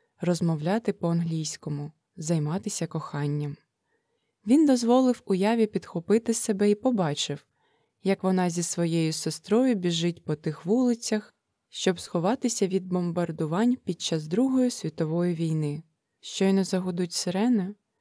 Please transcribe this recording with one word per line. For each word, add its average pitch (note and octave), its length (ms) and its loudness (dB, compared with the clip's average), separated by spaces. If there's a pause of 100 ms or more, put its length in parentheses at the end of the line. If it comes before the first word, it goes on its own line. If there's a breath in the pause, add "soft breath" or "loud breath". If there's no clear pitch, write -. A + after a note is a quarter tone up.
(220)
розмовляти E3+ 720 0
по-англійському, D#3+ 1000 -4 (260)
займатися E3 720 -2
коханням. D3 680 -4 (880)
Він D4 180 6
дозволив B3 600 4
уяві G#3 420 2
підхопити G#3+ 680 0
себе G#3 360 0
і G#3 60 6
побачив, F3+ 680 -2 (580)
як F#3+ 200 0
вона F#3 260 2
зі E3+ 140 -2
своєю E3 500 0
сестрою A3+ 640 0
біжить F3 500 -2
по D3+ 100 -2
тих - 300 -8
вулицях, A#3 680 0 (360)
щоб - 300 -2
сховатися G3+ 680 -2
від F#3 200 -2
бомбардувань F3 880 0
під - 260 -6
час D#3 260 -2
Другої B3+ 420 2
світової E3+ 680 -2
війни. D#3 480 -2 (360)
Щойно F#3+ 440 2
загудуть F#3 500 -2
сирени, G3+ 640 0 (260)